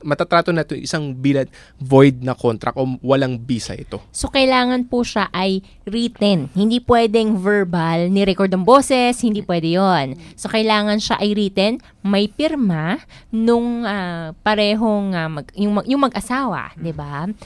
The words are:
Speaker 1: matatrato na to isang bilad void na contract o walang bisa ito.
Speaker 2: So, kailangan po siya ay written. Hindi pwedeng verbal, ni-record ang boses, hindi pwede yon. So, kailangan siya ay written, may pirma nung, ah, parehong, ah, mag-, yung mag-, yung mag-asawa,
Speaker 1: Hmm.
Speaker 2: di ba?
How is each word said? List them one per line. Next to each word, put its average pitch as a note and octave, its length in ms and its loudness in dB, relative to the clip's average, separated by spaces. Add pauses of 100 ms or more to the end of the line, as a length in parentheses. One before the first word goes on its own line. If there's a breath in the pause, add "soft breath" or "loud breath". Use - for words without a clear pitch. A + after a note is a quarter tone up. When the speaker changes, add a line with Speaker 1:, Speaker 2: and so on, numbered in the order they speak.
Speaker 1:
matatrato E3+ 480 0
na D#3+ 160 0
to C#3+ 80 -8
isang C#3+ 400 -6
bilad C3+ 320 2 (320 soft breath)
void C3+ 400 6
na B2 160 -4
contract A#2 400 -2
o C3 240 -2
walang C3 400 0
bisa A#2+ 400 -6
ito. - 320 -12
Speaker 2:
So, - 160 -8
kailangan B3+ 640 0
po A#3+ 160 0
siya G3 240 -4
ay F#3+ 320 -2 (220 soft breath)
written. G#3 640 -2
Hindi A3+ 320 0
pwedeng A3+ 560 2
verbal, F3 720 0
ni-record G3 400 2
ang F#3 160 -2
boses, B3 560 4
hindi G#3+ 180 0
pwede E3 300 -2
yon. F3 360 2 (280 loud breath)
So, - 160 -10
kailangan G#3+ 480 0
siya - 240 -2
ay G#3 80 2
written, G3+ 480 0 (220 soft breath)
may G3+ 260 0
pirma G#3 720 -2 (320 soft breath)
nung, A#3 560 0
ah, F3 500 -6
parehong, G#3 800 0
ah, D#3+ 160 -2
mag-, D3 240 -10
yung G#3 180 0
mag-, G#3 140 0
yung C#4 160 0
mag-asawa, B3 720 -4
Speaker 1:
Hmm. D#3 80 -16
Speaker 2:
di E3 100 -6
ba? D3 380 -8 (160 loud breath)